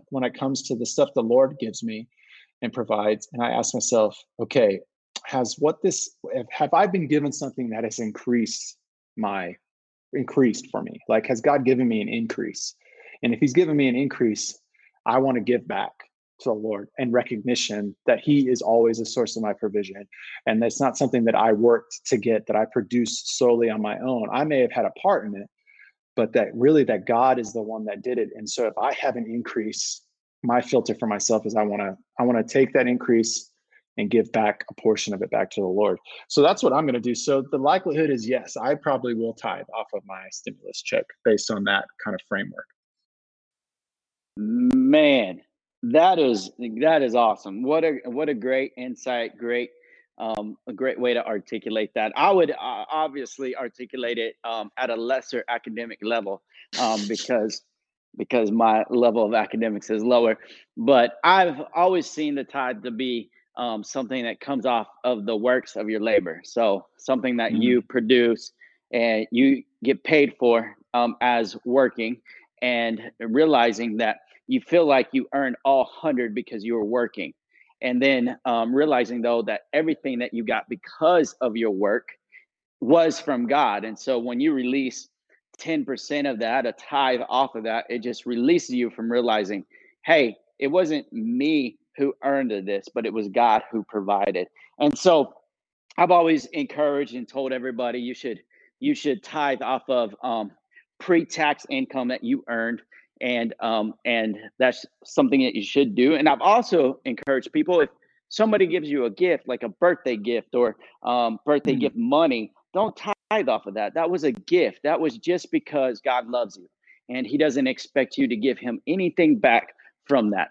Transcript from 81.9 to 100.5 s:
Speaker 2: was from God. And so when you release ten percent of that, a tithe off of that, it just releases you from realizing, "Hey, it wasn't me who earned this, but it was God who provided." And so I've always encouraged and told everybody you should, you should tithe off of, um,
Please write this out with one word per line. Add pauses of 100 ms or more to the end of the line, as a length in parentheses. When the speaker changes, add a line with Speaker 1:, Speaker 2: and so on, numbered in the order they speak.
Speaker 2:
was
from
God.
And
so
when
you
release (500)
ten
percent
of
that,
a
tithe
off
of
that,
it
just
releases
you
from
realizing, (400)
"Hey, (220)
it
wasn't
me (180)
who
earned (180)
this,
but
it
was
God (100)
who
provided." (320)
And
so (640)
I've
always
encouraged
and
told
everybody
you
should, (380)
you
should
tithe
off
of,
um, (460)